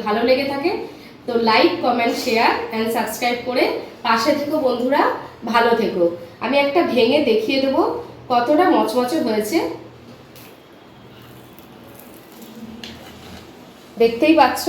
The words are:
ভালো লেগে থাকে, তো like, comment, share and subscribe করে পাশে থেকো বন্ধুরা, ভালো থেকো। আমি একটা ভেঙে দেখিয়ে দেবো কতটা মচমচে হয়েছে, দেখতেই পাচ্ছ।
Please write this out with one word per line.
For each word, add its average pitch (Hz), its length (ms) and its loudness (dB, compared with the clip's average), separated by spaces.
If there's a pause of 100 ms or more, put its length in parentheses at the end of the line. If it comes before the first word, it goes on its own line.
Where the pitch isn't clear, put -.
ভালো 214 220 0
লেগে 269 240 4
থাকে, 277 180 -2 (560)
তো 247 60 -4 (160)
like, 240 240 4 (100)
comment, 240 320 0 (100)
share 233 300 2 (200)
and 220 120 -2 (100)
subscribe 247 520 -4
করে 262 160 0 (420)
পাশে 247 320 2
থেকো 294 180 -2 (100)
বন্ধুরা, 254 360 0 (500)
ভালো 233 180 4 (100)
থেকো। 180 240 0 (400)
আমি 262 200 0
একটা 285 160 2 (120)
ভেঙে 247 260 4 (120)
দেখিয়ে 262 340 0
দেবো 277 180 0 (480)
কতটা 269 340 2 (100)
মচমচে 247 520 0
হয়েছে, 214 320 0 (4000)
দেখতেই 269 400 4
পাচ্ছ। - 280 2